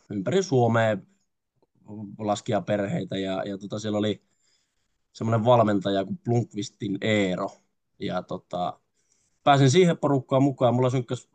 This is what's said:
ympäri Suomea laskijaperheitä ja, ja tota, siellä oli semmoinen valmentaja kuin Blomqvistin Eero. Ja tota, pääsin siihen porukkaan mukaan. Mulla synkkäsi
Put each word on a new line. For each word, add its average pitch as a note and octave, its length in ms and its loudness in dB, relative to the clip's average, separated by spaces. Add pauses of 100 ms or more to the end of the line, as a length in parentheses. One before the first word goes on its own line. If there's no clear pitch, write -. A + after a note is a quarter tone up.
(100)
ympäri G#2 320 -2
Suomea A2+ 540 2 (1200)
laskijaperheitä G2+ 1000 -4
ja, F#2+ 260 -4
ja G2+ 140 -8
tota, G2+ 200 -12
siellä G#2 200 -4
oli G#2 240 -2 (920)
semmoinen A2+ 320 -2
valmentaja G2+ 600 2
kuin F#2+ 140 -8
Blomqvistin G#2 840 -4
Eero. G2 500 -2 (480)
Ja F2+ 240 -6
tota, F2+ 580 -8 (640)
pääsin C#3 260 6
siihen E3+ 280 4
porukkaan C3+ 440 0
mukaan. C3 320 2
Mulla B2+ 160 2
synkkäsi B2+ 440 -4